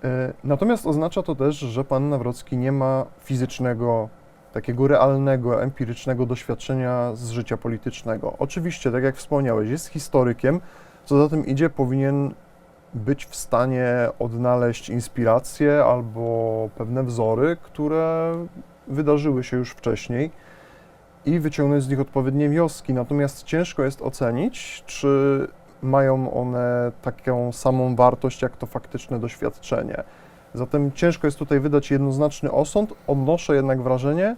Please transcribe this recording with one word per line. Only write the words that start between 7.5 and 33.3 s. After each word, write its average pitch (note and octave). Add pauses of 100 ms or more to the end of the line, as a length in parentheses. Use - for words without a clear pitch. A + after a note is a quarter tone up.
politycznego. A2+
Oczywiście, D#3+
tak B2+
jak C3+
wspomniałeś, A#2
jest D#3
historykiem, C3 (440)
co C#3+
za D3
tym D#3
idzie, C#3
powinien C3+ (600)
być A#2+
w -
stanie B2+ (320)
odnaleźć A#2+
inspiracje B2
albo A2+
pewne A#2+
wzory, A#2+
które D#3+ (560)
wydarzyły D3
się B2+
już B2
wcześniej A#2+ (960)
i E3
wyciągnąć D3
z B2+
nich C3+
odpowiednie C#3
wnioski. D#3
Natomiast C#3
ciężko E3
jest C3+
ocenić, C3+
czy C#3 (340)
mają C3
one B2 (100)
taką B2
samą B2+
wartość, B2
jak -
to -
faktyczne -
doświadczenie. - (500)
Zatem C#3
ciężko E3+
jest D3
tutaj D3
wydać C#3+
jednoznaczny C#3
osąd. G#3 (140)
Odnoszę C#3+